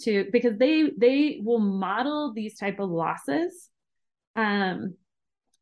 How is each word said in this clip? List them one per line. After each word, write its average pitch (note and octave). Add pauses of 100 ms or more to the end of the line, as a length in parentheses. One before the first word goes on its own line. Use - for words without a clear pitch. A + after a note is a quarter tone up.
to, G3+
because A#3+
they, D4+
they C4+
will A3+
model G#3+
these G#3+
type G3+
of G3
losses, F3+ (640)
um, G3+ (680)